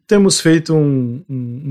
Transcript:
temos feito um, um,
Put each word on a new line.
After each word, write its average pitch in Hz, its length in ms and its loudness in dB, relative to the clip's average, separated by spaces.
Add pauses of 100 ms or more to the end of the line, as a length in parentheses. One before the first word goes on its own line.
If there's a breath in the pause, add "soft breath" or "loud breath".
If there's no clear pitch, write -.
temos 202 340 2
feito 160 320 2
um, 139 560 0
um, 123 420 -8